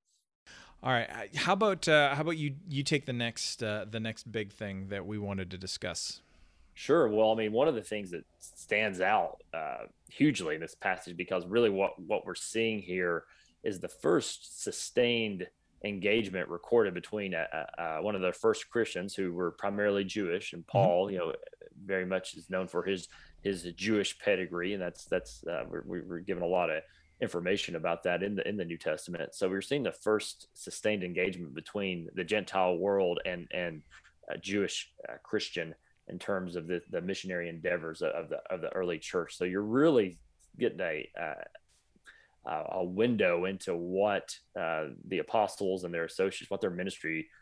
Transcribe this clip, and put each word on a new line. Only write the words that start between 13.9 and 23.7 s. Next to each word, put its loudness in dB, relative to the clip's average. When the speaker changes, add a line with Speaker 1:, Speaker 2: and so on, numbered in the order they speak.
Speaker 2:
sustained 0
engagement 0
recorded 2
between, -4
uh, 0
uh, -6
uh, -4
one -2
of -4
the 2
first 2
Christians -2
who 0
were 0
primarily 0
Jewish, -2
and -12
Speaker 1:
Mm-hmm. 2
Speaker 2:
Paul, 6
you -2
know, 0
very 0
much -2
is -18
known -2
for -2
his, -2
his -2